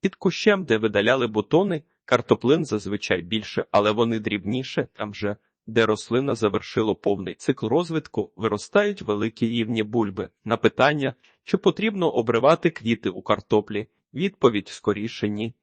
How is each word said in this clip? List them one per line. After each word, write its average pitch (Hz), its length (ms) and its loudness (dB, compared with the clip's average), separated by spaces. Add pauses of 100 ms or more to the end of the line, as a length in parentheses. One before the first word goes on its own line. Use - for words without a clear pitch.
Під - 140 -2
кущем, 196 480 0
де 117 140 0
видаляли 110 500 2
бутони, 151 560 0 (220)
картоплин 135 600 2
зазвичай 101 560 -2
більше, 104 500 -6
але 104 200 4
вони 113 280 0
дрібніше, 107 760 -4
там 104 200 -10
же... 101 220 -4 (320)
Де 113 180 2
рослина 117 500 0
завершила 110 580 0
повний 98 420 -4
цикл - 320 -2
розвитку, 156 680 -4
виростають 190 680 0
великі 110 480 -2
рівні 113 340 -2
бульби. 107 460 -2 (160)
На 110 120 -2
питання, 135 560 2 (300)
чи - 140 -4
потрібно 190 520 0
обривати 120 600 2
квіти 113 400 -2
у 92 120 -10
картоплі, 104 680 -2 (260)
відповідь 127 540 0
скоріше 104 640 -4
ні, 107 340 -6